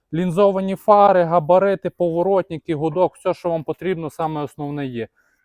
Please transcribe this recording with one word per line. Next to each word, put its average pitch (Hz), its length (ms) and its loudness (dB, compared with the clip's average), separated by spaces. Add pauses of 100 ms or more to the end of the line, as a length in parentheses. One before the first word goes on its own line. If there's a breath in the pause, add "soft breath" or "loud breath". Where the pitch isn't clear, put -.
(140)
Лінзовані 190 600 0
фари, 202 480 4
габарити, 180 640 2
поворотники, 175 840 -2
гудок, 160 420 -2
все, 180 180 -2
що - 160 -6
вам 165 140 -4
потрібно, 160 460 -6
саме 156 320 -6
основне 143 440 -8
є. 117 220 -8 (360)